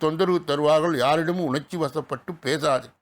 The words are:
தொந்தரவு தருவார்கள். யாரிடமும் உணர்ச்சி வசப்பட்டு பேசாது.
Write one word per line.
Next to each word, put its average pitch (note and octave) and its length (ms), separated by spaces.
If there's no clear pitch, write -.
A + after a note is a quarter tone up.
தொந்தரவு E3+ 460
தருவார்கள். D3+ 540
யாரிடமும் D#3+ 480
உணர்ச்சி D3 280
வசப்பட்டு D3 540
பேசாது. C3+ 460